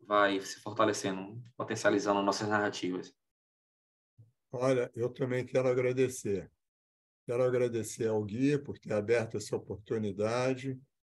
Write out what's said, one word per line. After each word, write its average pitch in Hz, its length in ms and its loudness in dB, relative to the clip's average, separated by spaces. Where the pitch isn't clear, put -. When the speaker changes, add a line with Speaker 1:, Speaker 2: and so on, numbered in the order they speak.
Speaker 1:
vai 101 340 4
se - 200 -10
fortalecendo, 104 840 -2
potencializando 104 640 2
nossas 101 260 0
narrativas. 95 640 -2
Speaker 2:
Olha, 127 440 2
eu 120 140 -2
também 127 340 -2
quero 127 240 2
agradecer. 127 840 0
Quero 120 180 0
agradecer 117 640 0
ao 107 160 2
Gui 131 360 0
por 127 180 -10
ter - 160 -6
aberto 113 420 2
essa 110 200 -6
oportunidade, 120 1200 -2